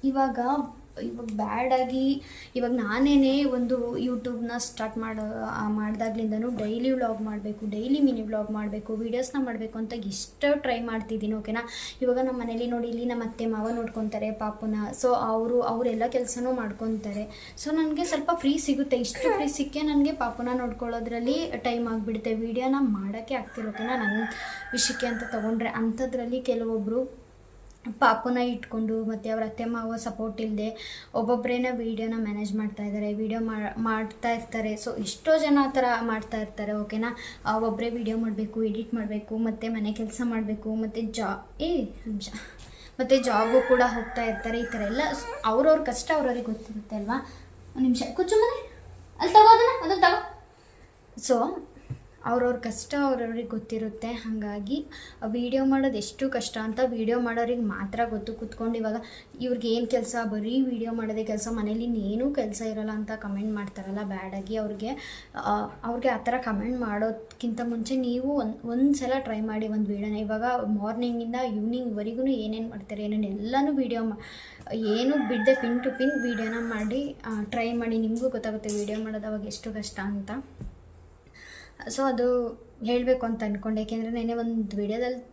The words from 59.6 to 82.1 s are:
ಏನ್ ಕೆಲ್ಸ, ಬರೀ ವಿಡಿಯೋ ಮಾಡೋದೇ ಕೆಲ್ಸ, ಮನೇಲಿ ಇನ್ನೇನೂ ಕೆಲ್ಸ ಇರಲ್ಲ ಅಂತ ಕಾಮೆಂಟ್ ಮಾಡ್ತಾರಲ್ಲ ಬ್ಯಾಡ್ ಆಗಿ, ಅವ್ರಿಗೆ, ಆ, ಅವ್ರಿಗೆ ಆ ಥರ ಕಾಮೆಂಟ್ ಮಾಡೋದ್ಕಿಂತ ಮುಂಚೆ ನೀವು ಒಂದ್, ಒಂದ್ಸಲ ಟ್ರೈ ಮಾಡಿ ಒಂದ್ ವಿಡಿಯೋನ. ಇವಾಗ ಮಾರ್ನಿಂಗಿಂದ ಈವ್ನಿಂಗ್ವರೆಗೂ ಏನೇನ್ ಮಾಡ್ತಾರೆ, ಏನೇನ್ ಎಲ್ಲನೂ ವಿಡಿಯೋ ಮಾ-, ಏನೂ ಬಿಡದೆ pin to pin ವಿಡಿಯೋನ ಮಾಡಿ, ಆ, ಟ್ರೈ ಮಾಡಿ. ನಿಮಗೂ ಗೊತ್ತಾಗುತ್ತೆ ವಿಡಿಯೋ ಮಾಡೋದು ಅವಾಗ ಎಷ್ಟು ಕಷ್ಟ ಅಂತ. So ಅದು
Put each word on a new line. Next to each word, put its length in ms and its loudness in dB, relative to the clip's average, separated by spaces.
ಏನ್ 200 2
ಕೆಲ್ಸ, 360 0
ಬರೀ 360 0
ವಿಡಿಯೋ 320 0
ಮಾಡೋದೇ 320 -2
ಕೆಲ್ಸ, 260 -2
ಮನೇಲಿ 340 0
ಇನ್ನೇನೂ 500 0
ಕೆಲ್ಸ 260 -2
ಇರಲ್ಲ 300 -4
ಅಂತ 200 -4
ಕಾಮೆಂಟ್ 440 -4
ಮಾಡ್ತಾರಲ್ಲ 480 -6
ಬ್ಯಾಡ್ 320 -6
ಆಗಿ, 220 -6
ಅವ್ರಿಗೆ, 320 -4
ಆ, 300 0
ಅವ್ರಿಗೆ 240 0
ಆ 80 2
ಥರ 260 -2
ಕಾಮೆಂಟ್ 380 -2
ಮಾಡೋದ್ಕಿಂತ 840 -2
ಮುಂಚೆ 320 -2
ನೀವು 420 0
ಒಂದ್, 260 -2
ಒಂದ್ಸಲ 540 2
ಟ್ರೈ 220 -4
ಮಾಡಿ 280 -2
ಒಂದ್ 200 0
ವಿಡಿಯೋನ. 280 -2
ಇವಾಗ 280 -2
ಮಾರ್ನಿಂಗಿಂದ 720 0
ಈವ್ನಿಂಗ್ವರೆಗೂ 720 -2
ಏನೇನ್ 440 0
ಮಾಡ್ತಾರೆ, 340 -8
ಏನೇನ್ 200 0
ಎಲ್ಲನೂ 480 0
ವಿಡಿಯೋ 320 0
ಮಾ-, 160 -2
ಏನೂ 540 2
ಬಿಡದೆ 240 4
pin 280 2
to 100 0
pin 320 0
ವಿಡಿಯೋನ 360 0
ಮಾಡಿ, 580 -2
ಆ, 160 -4
ಟ್ರೈ 300 -2
ಮಾಡಿ. 260 0
ನಿಮಗೂ 300 0
ಗೊತ್ತಾಗುತ್ತೆ 400 -4
ವಿಡಿಯೋ 360 -2
ಮಾಡೋದು 220 -6
ಅವಾಗ 200 -4
ಎಷ್ಟು 280 -8
ಕಷ್ಟ 260 -8
ಅಂತ. 300 -4
So 140 -2
ಅದು 460 2